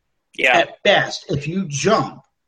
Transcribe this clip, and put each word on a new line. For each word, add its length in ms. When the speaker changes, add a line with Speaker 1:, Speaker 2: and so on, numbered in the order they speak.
Speaker 1:
Yeah. 220
Speaker 2:
At 260
best, 460
if 180
you 200
jump, 560